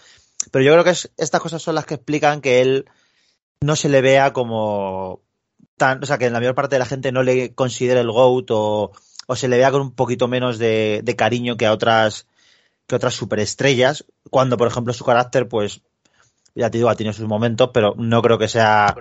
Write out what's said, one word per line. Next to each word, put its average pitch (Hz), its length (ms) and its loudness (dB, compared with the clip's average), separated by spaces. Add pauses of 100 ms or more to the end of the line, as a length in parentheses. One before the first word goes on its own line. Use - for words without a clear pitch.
(520)
pero 135 120 2
yo 139 80 6
creo 165 120 6
que 175 80 2
es, - 260 -4
estas 165 240 -4
cosas 165 200 -10
son 165 140 -6
las 147 100 -6
que 156 100 -8
explican 147 460 -2
que 127 200 2
él 131 240 0 (760)
no 151 140 0
se 147 140 -2
le 135 120 4
vea 135 320 4
como 104 880 -6 (560)
tan, 131 240 0
o 143 40 -8
sea, 139 120 -2
que 123 120 0
la 117 100 -4
mayor 123 160 -2
parte 139 200 -2
de 127 40 2
la 127 60 -2
gente 131 260 -6
no 127 120 0
le 127 320 0
considere 127 460 0
el 117 100 -2
goat 127 400 2
o, 107 400 -2 (340)
o 127 100 -6
se 131 120 -4
le 123 100 2
vea 131 140 6
con 139 100 0
un 131 120 -8
poquito 123 340 -2
menos 123 300 -4
de, 110 460 -2
de 117 120 -4
cariño 120 420 -2
que 117 80 -2
a 107 80 4
otras 110 540 0 (600)
que 131 80 -4
otras 123 180 -2
superestrellas, 127 920 -2 (240)
cuando, 127 280 0
por 120 100 2
ejemplo, 120 260 -4
su - 100 -12
carácter, 123 440 0
pues, 104 340 -6 (760)
ya 113 160 -2
te 117 60 -4
digo, 117 120 2
ha 104 60 2
tenido 107 180 -6
sus 110 140 -10
momentos, 117 460 0
pero 104 240 2
no 117 240 2
creo 113 160 2
que 104 100 0
sea 107 540 2